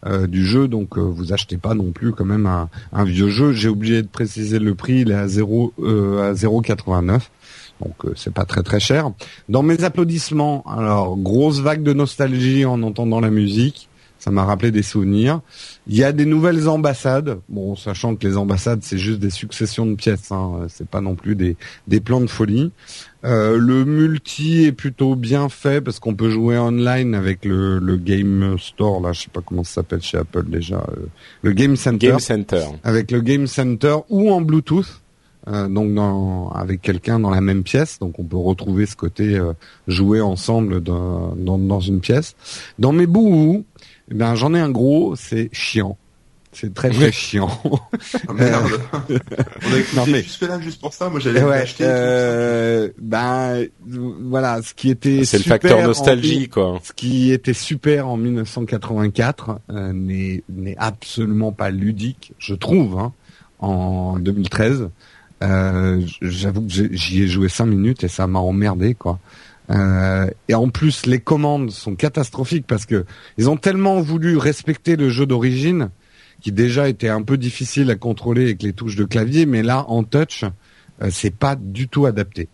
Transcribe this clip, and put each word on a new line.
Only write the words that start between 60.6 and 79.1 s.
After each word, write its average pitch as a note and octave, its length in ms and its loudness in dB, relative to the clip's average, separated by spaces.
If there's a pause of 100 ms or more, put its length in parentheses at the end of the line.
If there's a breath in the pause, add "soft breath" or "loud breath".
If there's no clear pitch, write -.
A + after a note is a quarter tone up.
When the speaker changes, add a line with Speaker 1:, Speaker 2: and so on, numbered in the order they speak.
Speaker 1:
absolument G#2+ 760 -4
pas G2+ 160 -4
ludique, G#2 680 -6
je - 160 -10
trouve, A2+ 460 0
hein, A#2+ 140 -6 (460 soft breath)
en F#2 600 -2
deux F#2 140 0
mille G2+ 160 -2
treize. A2+ 400 0 (540 soft breath)
Euh, F#2 580 2
j-, E2+ 200 -6
j'avoue F#2 400 -2
que G#2+ 100 -4
j'ai, G2 200 0
j'y F#2 320 0
ai G2 40 2
joué F#2+ 220 2
cinq A#2 180 -2
minutes A2 360 2
et F#2 60 -2
ça F#2+ 180 -2
m'a F#2+ 120 0
emmerdé, F#2+ 540 0
quoi. F2 260 -4 (500 soft breath)
Euh, F#2+ 600 2 (200)
et - 40 4
en A2+ 140 4
plus, D3 380 0
les B2+ 140 4
commandes D3 520 0
sont G2 240 -8
catastrophiques C#3 720 -2
parce G#2+ 180 -2
que G2 200 0 (320 loud breath)
ils A#2 120 4
ont D#3 60 2
tellement F#3+ 460 2
voulu E3 340 2
respecter D3+ 640 0
le C#3+ 120 2
jeu B2 160 0
d'origine C3 640 0 (520 soft breath)
qui A2 100 -4
déjà A#2+ 380 2
était A#2 180 -2
un A2 140 -2
peu C3 160 0
difficile B2+ 540 -2
à A2 40 2
contrôler A#2 500 -2
avec G#2+ 180 -2
les G2+ 100 -2
touches G#2+ 220 -8
de G2+ 100 0
clavier, A#2+ 400 2